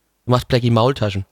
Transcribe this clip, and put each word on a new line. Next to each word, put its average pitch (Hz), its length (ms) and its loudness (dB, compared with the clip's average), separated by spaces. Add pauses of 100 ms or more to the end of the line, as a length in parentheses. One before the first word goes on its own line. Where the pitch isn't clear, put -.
(240)
macht 123 240 0
Blackie 120 240 0
Maultaschen. 110 600 0